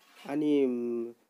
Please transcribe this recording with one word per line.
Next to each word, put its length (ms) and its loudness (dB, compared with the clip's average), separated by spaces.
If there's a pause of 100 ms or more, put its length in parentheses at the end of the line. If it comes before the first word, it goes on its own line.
(260)
आणि, 380 2
अम, 460 -2 (200)